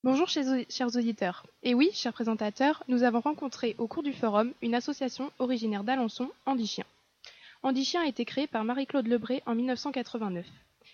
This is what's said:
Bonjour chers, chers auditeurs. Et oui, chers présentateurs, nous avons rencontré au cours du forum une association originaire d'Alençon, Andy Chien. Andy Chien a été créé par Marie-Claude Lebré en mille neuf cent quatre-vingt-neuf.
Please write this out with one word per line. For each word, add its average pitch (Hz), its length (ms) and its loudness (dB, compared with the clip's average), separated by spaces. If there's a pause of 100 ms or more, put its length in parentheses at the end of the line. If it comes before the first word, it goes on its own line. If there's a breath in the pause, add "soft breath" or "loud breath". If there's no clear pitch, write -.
Bonjour 269 260 4
chers, 262 400 2
chers 240 280 -2
auditeurs. 220 500 0 (160)
Et 247 100 2
oui, 285 220 6
chers - 180 -4
présentateurs, 220 760 0
nous 247 160 4
avons 240 160 4
rencontré 277 580 -2
au 233 80 -2
cours 320 160 -4
du 285 100 -2
forum 226 480 2
une 233 140 -2
association 262 640 -4
originaire 226 460 0
d'Alençon, 247 440 -2 (160)
Andy 254 220 0
Chien. 196 180 -6 (800 loud breath)
Andy 269 220 0
Chien 349 180 0
a 311 60 2
été 240 180 -2
créé 285 200 -2
par 220 180 -2
Marie-Claude 254 420 0
Lebré 240 400 0
en 233 80 0
mille 233 100 0
neuf 254 140 -2
cent - 140 -4
quatre-vingt-neuf. 208 540 -6 (480 soft breath)